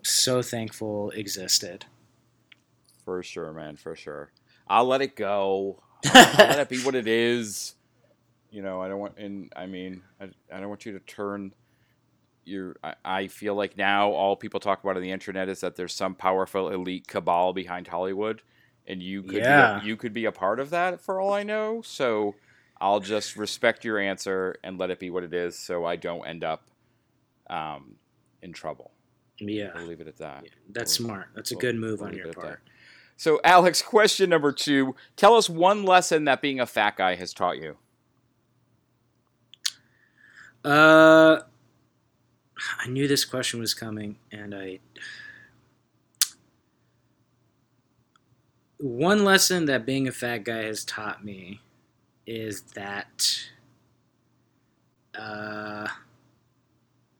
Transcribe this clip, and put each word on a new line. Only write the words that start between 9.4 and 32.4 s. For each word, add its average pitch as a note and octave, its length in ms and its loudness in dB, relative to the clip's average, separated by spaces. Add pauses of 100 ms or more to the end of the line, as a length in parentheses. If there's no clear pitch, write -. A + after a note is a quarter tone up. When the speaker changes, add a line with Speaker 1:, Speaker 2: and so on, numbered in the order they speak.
Speaker 2:
I F2+ 120 -14
mean, F#2 360 -12 (180)
I, G2 40 -14 (280)
I F#2 60 -14
don't G2 100 -10
want G2+ 160 -14
you A2+ 80 -12
to F#2+ 80 -14
turn G2+ 520 -8 (920)
your, F#2 380 -12
I, D#2 120 -12 (100)
I F#2+ 240 -4
feel G#2 260 -8
like G2+ 220 -4
now G2+ 340 2
all G2 240 0
people G#2+ 240 -8
talk F#2+ 240 -2
about F#2+ 140 -4
on F#2 60 -4
the F#2 100 -8
internet F#2+ 360 -8
is F#2+ 120 -8
that F2+ 160 -8
there's F2+ 180 -8
some F#2+ 220 -6
powerful F#2+ 540 -2
elite F#2 360 -8
cabal F2 460 0
behind F2+ 340 -10
Hollywood, F#2+ 560 -6 (440)
and F#2 140 -10
you F#2+ 220 -10
could F#2+ 200 -12
Speaker 1:
Yeah. B2 360 6
Speaker 2:
be G#2 60 -10
a, G#2+ 40 -6
you A2 80 -6
could A2+ 160 -10
be A2+ 120 -4
a G#2 80 0
part G2+ 260 -2
of C#3+ 120 -8
that F3 300 -2
for F#3+ 200 -6
all G3 120 -2
I G3+ 120 -2
know. G#3+ 380 -6
So G#2+ 520 -2 (460)
I'll G2+ 180 2
just G#2 380 -6
respect A2 480 -2
your A2 140 -4
answer F#2+ 680 -4
and F#2 140 -14
let F#2 120 -4
it F2+ 80 -8
be F2+ 120 -10
what F2+ 120 -6
it E2 120 -10
is, F2 220 -6
so F2 280 -6
I E2+ 120 -4
don't E2+ 300 -10
end E2 160 -12
up, D#2+ 200 -6 (840)
um, C#2+ 480 -12 (460)
in F2+ 100 -18
trouble. D2+ 380 -14 (480)
Speaker 1:
Yeah. G#2 360 -8
Speaker 2:
We'll E2+ 120 -14
leave E2 140 -14
it D#2 80 -18
at D2+ 80 -20
that. C#2+ 280 -16
Speaker 1:
Yeah, - 60 -20 (200)
that's A#2 280 -2
Speaker 2:
We'll, A#2+ 80 -6
Speaker 1:
smart. G2+ 300 -10
That's - 160 -10
a - 20 -8
Speaker 2:
we'll, F2 60 -10
Speaker 1:
good A#2+ 160 -2
move A2 240 -6
Speaker 2:
we'll G#2 80 -10
Speaker 1:
on E2 60 -12
Speaker 2:
leave F2+ 100 -14
Speaker 1:
your E2 40 -14
Speaker 2:
it E2 80 -14
at F2+ 60 -14